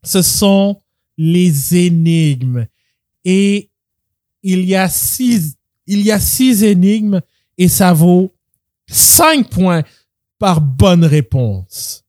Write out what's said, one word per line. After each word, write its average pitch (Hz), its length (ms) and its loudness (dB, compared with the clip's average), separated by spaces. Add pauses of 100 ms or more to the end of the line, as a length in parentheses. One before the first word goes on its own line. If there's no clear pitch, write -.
ce - 180 -2
sont 196 600 0 (360)
les 165 600 0
énigmes. 160 880 0 (580)
Et 202 460 -2 (720)
il 185 240 -2
y 185 100 -2
a 190 140 0
six, 196 680 -4 (280)
il 202 160 -2
y 214 100 0
a 202 80 0
six 254 440 0
énigmes 202 580 0 (360)
et 180 100 2
ça 180 260 2
vaut 180 400 2 (540)
cinq - 640 0
points 175 340 0 (560)
par 185 200 0
bonne 165 460 2
réponse. 123 1040 -4